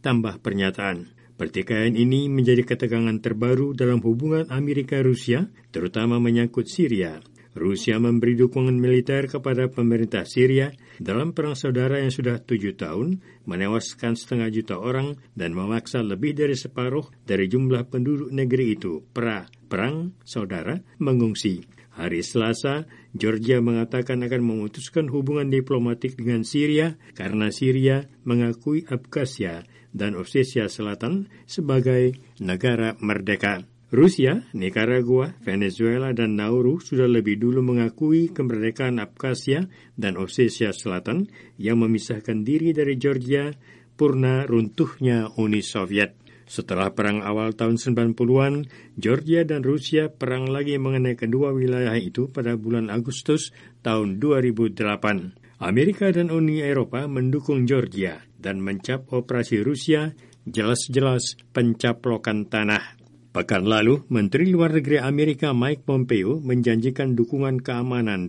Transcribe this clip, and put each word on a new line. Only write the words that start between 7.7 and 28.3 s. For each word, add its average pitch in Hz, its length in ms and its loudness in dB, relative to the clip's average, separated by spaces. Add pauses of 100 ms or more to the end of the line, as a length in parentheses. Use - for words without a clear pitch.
memberi 120 320 4
dukungan 127 480 2
militer 127 480 2
kepada 131 400 -2
pemerintah 113 560 0
Syria 131 480 4 (240)
dalam 143 400 -2
perang 151 160 -2
saudara 135 480 0
yang 135 80 0
sudah 123 320 -2
tujuh 101 400 -2
tahun, 113 400 -2 (240)
menewaskan 107 720 -2
setengah 117 320 -4
juta 107 320 -4
orang 135 400 -4 (160)
dan 87 160 -4
memaksa 107 480 -4
lebih 107 320 -4
dari 143 240 0
separuh 127 480 -6 (240)
dari 98 160 2
jumlah 123 480 0
penduduk 135 400 -2
negeri 131 400 0
itu, 87 400 -6
pra-, 110 320 -4 (240)
perang 151 560 -4
saudara, 104 560 -6 (160)
mengungsi. 113 800 -2 (200)
Hari 85 240 -4
Selasa, 120 640 -2 (320)
Georgia 113 480 2
mengatakan 120 560 -2
akan 123 240 -2
memutuskan 113 640 -4
hubungan 139 400 -2
diplomatik 131 640 0
dengan 120 320 -2
Syria 151 560 0 (160)
karena 104 320 -2
Syria 131 560 2 (240)
mengakui 120 560 0